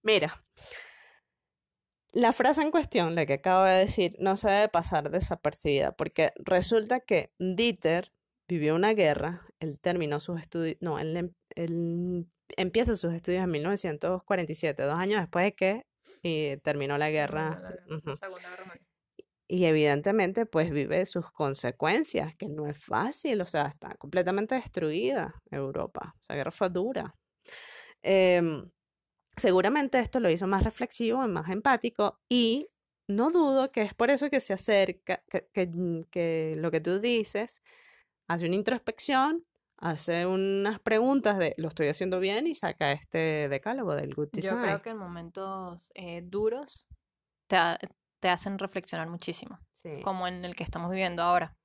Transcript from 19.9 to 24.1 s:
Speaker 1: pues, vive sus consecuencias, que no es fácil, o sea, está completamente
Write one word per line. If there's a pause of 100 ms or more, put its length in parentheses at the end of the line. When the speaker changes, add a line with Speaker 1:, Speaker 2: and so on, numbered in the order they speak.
Speaker 1:
pues,
vive
sus
consecuencias,
que
no
es
fácil,
o
sea,
está
completamente